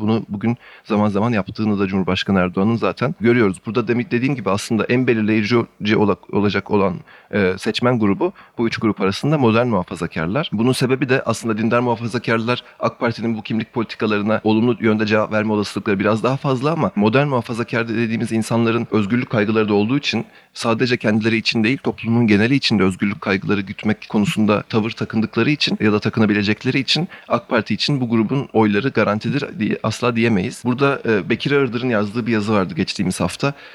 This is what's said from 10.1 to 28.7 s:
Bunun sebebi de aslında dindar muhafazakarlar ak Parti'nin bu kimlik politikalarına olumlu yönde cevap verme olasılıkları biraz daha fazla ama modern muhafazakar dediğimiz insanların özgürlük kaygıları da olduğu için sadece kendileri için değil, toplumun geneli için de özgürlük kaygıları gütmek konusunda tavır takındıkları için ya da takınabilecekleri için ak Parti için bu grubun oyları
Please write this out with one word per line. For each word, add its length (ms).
Bunun 200
sebebi 360
de 180
aslında 320
dindar 220
muhafazakarlar 840
ak 200
Parti'nin 360
bu 60
kimlik 300
politikalarına 720
olumlu 360
yönde 260
cevap 260
verme 200
olasılıkları 460
biraz 240
daha 140
fazla 360
ama 240
modern 320
muhafazakar 600
dediğimiz 440
insanların 580
özgürlük 400
kaygıları 380
da 60
olduğu 240
için 280
sadece 440
kendileri 400
için 280
değil, 140
toplumun 480
geneli 280
için 240
de 40
özgürlük 380
kaygıları 400
gütmek 480
konusunda 540
tavır 280
takındıkları 600
için 300
ya 120
da 80
takınabilecekleri 800
için 300
ak 200
Parti 260
için 260
bu 100
grubun 420
oyları 360